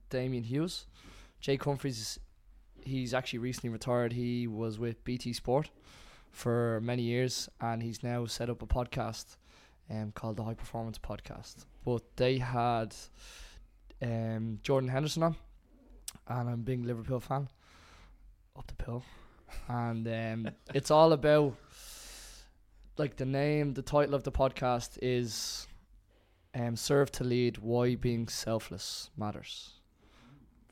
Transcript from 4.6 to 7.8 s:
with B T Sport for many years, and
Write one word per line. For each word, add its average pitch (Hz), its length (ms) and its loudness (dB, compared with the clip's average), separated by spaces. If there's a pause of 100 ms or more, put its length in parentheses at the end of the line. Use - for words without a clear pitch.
with 117 240 -4
B 123 160 -2
T 120 140 -4
Sport 131 380 2 (600)
for 117 500 2
many 120 220 0
years, 123 460 0 (120)
and 117 220 0